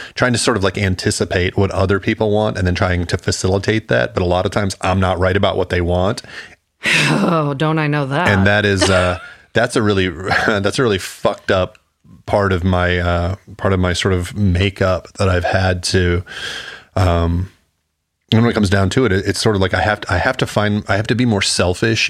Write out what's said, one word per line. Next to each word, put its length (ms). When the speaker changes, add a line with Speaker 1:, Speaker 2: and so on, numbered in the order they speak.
Speaker 1:
trying 160
to 80
sort 160
of, 80
like, 140
anticipate 800
what 140
other 280
people 320
want 260
and 80
then 100
trying 320
to 100
facilitate 720
that. 240
But 100
a 40
lot 180
of 80
times 260
I'm 220
not 180
right 160
about 220
what 120
they 120
want. 460
Speaker 2:
<sighs> 580
Oh, 720
don't 220
I 80
know 180
that? 240
Speaker 1:
And 180
that 160
is, 260
uh, 300
Speaker 2:
<laughs> 180
Speaker 1:
that's 220
a 60
really, 260
<laughs> 400
that's 320
a 20
really 180
fucked 520
up 260
part 280
of 100
my, 360
uh, 360
part 160
of 80
my 100
sort 220
of 240
makeup 800
that 100
I've 160
had 420
to, 380
um, 540
and 100
when 80
it 60
comes 160
down 200
to 140
it, 60
it, 160
it's 120
sort 160
of 60
like 140
I 60
have 200
to, 100
I 60
have 200
to 100
find, 400
I 80
have 100
to 80
be 100
more 200
selfish 680